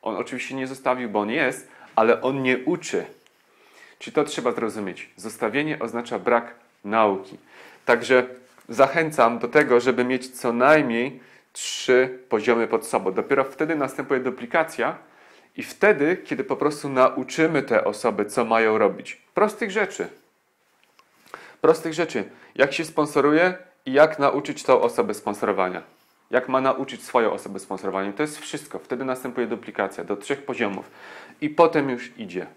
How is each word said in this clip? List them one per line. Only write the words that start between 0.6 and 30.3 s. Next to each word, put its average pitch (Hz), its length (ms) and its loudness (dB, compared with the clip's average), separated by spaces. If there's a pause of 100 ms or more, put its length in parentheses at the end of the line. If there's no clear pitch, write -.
zostawił, 127 420 -2
bo 104 120 0
on 104 100 -2
jest, 127 380 -2 (280)
ale 113 260 4
on 135 200 0
nie 127 160 2
uczy. 156 460 -2 (1000)
Czyli - 120 -16
to 151 100 2
trzeba 123 280 -2
zrozumieć. 104 640 -6
Zostawienie 120 640 -4
oznacza 117 400 -6
brak 120 360 0 (300)
nauki. 101 540 0 (460)
Także 123 420 4 (420)
zachęcam 131 680 2
do 120 100 -4
tego, 123 320 6
żeby 123 240 2
mieć 127 260 -4 (100)
co 120 120 -2
najmniej 123 680 4 (320)
trzy - 680 2 (100)
poziomy 113 400 2
pod - 180 -2
sobą. 95 260 -2
Dopiero 135 320 0
wtedy 156 320 -4
następuje 135 440 -4
duplikacja 131 760 -4 (600)
i - 60 -12
wtedy, 180 540 2
kiedy 135 280 -6
po 127 120 -4
prostu 147 320 -2
nauczymy 135 720 2
te - 220 2
osoby, 104 400 0
co 120 200 -2
mają 113 340 4
robić. 98 440 0 (120)
Prostych 208 360 0
rzeczy. 196 380 -4 (1500)
Prostych 160 340 2
rzeczy. 160 300 -2 (300)
Jak 139 180 2
się 165 120 -4
sponsoruje 151 720 2 (320)
i 131 60 -6
jak 151 260 6
nauczyć 143 440 -2
tą 131 180 4
osobę 107 340 0
sponsorowania. 92 680 -2 (480)
Jak - 180 2
ma 131 120 2
nauczyć 131 440 -2
swoją 113 280 2
osobę 98 260 -8
sponsorowania. 95 540 -6
To 101 100 -4
jest 151 160 -6
wszystko. - 400 -12
Wtedy 135 260 -6
następuje 127 420 -6
duplikacja 107 580 -6
do 101 120 -4
trzech - 280 -8